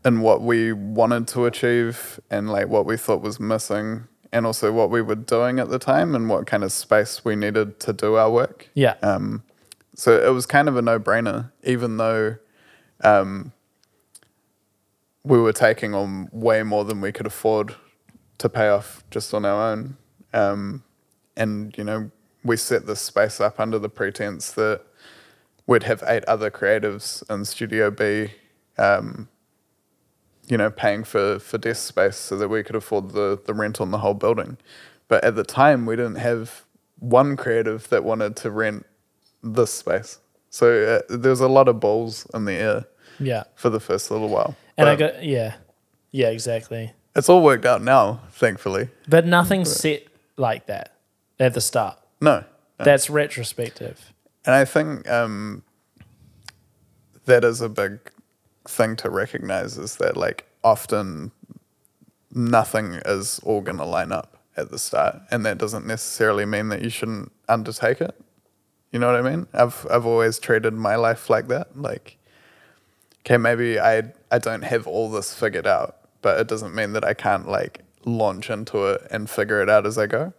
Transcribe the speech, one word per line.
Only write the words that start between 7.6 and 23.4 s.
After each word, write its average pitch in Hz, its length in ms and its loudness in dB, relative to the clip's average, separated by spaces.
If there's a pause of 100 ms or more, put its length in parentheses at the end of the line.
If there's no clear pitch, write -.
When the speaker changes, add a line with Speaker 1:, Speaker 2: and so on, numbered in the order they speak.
Speaker 1:
to - 120 -4
do 104 220 0
our 110 160 6
work. - 440 -2
Speaker 2:
Yeah. 123 280 2
Speaker 1:
Um, 104 400 -2 (540)
so 117 200 6
it - 140 4
was 127 160 -2
kind 147 220 4
of 135 80 0
a 120 60 2
no-brainer, 117 680 0 (140)
even 120 320 -2
though, 113 400 0 (680)
um, 98 480 4 (1700)
we 135 160 6
were 110 120 4
taking 113 400 2
on 98 380 -4
way 110 320 0
more 104 220 0
than 104 160 -6
we 98 100 -4
could 104 160 -10
afford 107 480 -2 (640)
to - 100 -4
pay 110 200 0
off 104 420 -2
just - 240 -8
on 104 100 -4
our 104 280 0
own. 131 240 -10 (360)
Um, 101 520 -2 (520)
and, 107 400 -6
you 104 60 -8
know, 107 300 -6 (320)
we 117 120 2
set 113 300 -2
this 104 140 -6
space 104 400 0